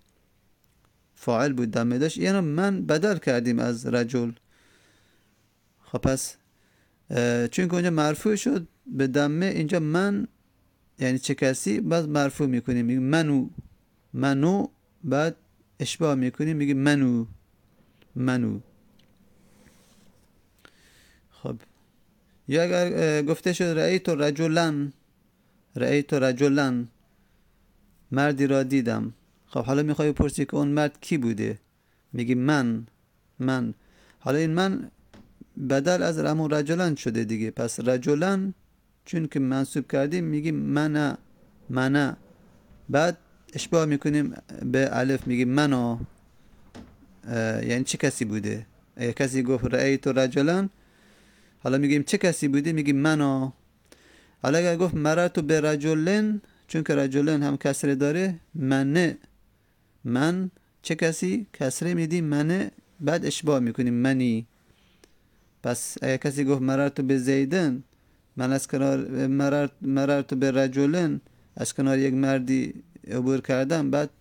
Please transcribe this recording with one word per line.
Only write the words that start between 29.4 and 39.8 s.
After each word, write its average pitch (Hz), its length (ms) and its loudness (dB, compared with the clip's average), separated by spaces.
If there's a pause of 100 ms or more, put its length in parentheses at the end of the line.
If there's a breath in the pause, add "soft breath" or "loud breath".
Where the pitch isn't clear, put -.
خب، 123 160 -4
حالا 139 200 0
می‌خوای 151 280 0
بپرسی 143 340 0
که - 100 -6
اون 143 120 0
مرد 147 340 0
کی 170 160 -2
بوده؟ 110 420 -2 (540)
می‌گی 123 220 0
من، 123 520 0 (520)
من. 127 340 -2 (460 soft breath)
حالا 135 180 0
این 160 160 0
من 190 380 -2 (800)
بدل 170 340 2
از 165 160 -2
همون 151 320 0
رجلاً 156 440 0
شده 113 280 -2
دیگه. 110 280 -4
پس 117 280 -6
رجلاً 147 720 0 (520)
چون 160 220 -4
که 147 120 -4
منصوب 135 520 -2